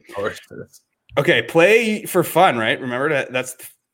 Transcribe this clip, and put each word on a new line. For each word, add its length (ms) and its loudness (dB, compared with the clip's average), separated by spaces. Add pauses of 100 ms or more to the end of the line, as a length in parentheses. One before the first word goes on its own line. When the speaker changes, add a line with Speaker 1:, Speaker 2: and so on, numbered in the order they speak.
(140)
Speaker 1:
Horses. 640 -10 (380)
Speaker 2:
Okay, 240 2
play 640 2
for 180 0
fun, 320 2
right? 240 -2
Remember 300 -4
that? 220 -4
That's, 240 -6 (380)